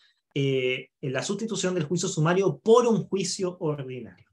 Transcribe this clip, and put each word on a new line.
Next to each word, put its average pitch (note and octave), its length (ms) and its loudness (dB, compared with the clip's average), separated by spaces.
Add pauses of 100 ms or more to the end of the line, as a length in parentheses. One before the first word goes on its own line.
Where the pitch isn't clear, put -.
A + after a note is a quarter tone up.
(340)
eh, C3 560 0 (100)
la C3 220 -4
sustitución G3+ 520 -4
del E3 100 -2
juicio F3 240 -2
sumario E3+ 500 2
por A#3 280 6
un G#3+ 180 2
juicio F#3 540 -4
ordinario. C3 760 -8